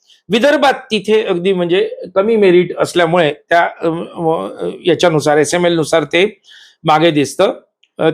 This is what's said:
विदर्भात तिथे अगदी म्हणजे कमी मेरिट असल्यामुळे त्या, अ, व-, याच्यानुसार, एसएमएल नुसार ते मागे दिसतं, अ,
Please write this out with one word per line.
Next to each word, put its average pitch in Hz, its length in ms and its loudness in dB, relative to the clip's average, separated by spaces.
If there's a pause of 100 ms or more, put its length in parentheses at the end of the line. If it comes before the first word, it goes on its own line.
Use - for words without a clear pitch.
(320)
विदर्भात 269 420 2
तिथे 214 500 -2
अगदी 180 280 -2
म्हणजे 180 380 -2 (240)
कमी 214 220 0
मेरिट 185 420 2
असल्यामुळे 165 540 0 (160)
त्या, 170 200 2 (120)
अ, 170 80 -2 (280)
व-, 175 320 -2 (380)
याच्यानुसार, 156 500 2
एसएमएल 175 360 0
नुसार 160 320 0
ते 175 360 -2 (440)
मागे 156 260 2
दिसतं, 151 420 0 (460)
अ, 165 160 0